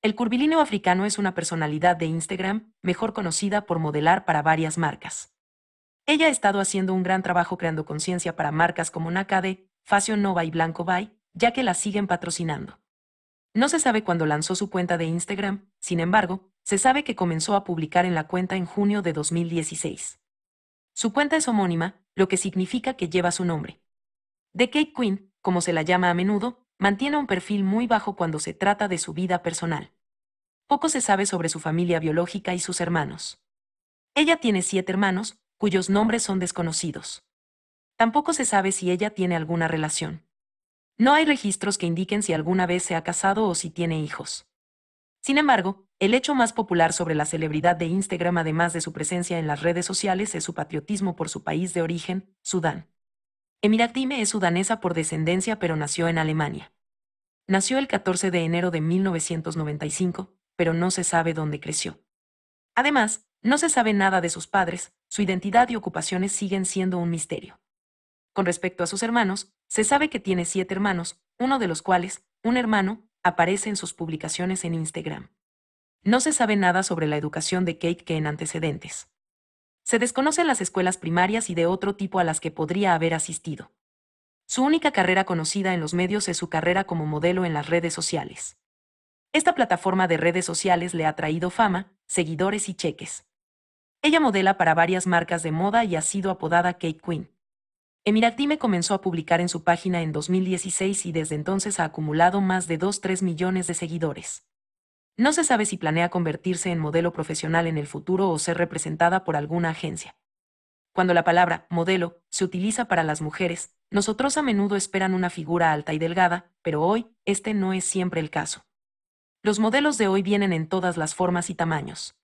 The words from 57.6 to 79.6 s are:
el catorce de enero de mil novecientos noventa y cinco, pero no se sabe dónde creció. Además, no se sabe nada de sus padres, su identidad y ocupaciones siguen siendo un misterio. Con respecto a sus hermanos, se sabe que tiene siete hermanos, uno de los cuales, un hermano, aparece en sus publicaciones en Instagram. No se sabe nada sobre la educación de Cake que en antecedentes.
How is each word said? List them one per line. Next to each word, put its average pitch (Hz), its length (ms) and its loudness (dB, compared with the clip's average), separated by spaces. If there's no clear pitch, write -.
el 277 80 0
catorce 190 460 0
de 175 120 2
enero 170 280 0
de 160 80 -2
mil 170 240 2
novecientos 165 520 -4
noventa 151 300 -4
y 147 40 -4
cinco, - 440 -4
pero 165 180 2
no 180 160 0
se 180 140 -2
sabe 165 300 0
dónde 151 260 -4
creció. - 400 -8
Además, 254 500 2
no 269 180 2
se 330 100 2
sabe 220 240 2
nada 190 280 4
de 170 100 -2
sus - 180 -10
padres, 180 440 -2
su - 140 -2
identidad 202 460 2
y 240 80 -4
ocupaciones 190 560 -4
siguen 190 320 -2
siendo 185 340 -2
un 170 120 -2
misterio. - 500 -8
Con 196 140 0
respecto 180 360 -2
a 170 60 -2
sus 196 160 -4
hermanos, 220 480 0
se 220 160 0
sabe 285 260 2
que 233 100 -4
tiene 185 240 0
siete 185 300 -4
hermanos, 190 480 -4
uno 262 220 0
de 202 80 0
los 160 140 -4
cuales, - 420 0
un 233 140 2
hermano, 220 500 0
aparece 180 460 0
en 208 80 -4
sus - 180 -8
publicaciones 170 720 -4
en 165 100 -2
Instagram. 160 560 -6
No 233 160 4
se 302 140 2
sabe 214 240 2
nada 185 260 4
sobre 165 240 -2
la 151 100 0
educación 160 480 -2
de 165 140 -2
Cake 170 260 -2
que 165 120 -2
en 156 100 -2
antecedentes. 151 840 -6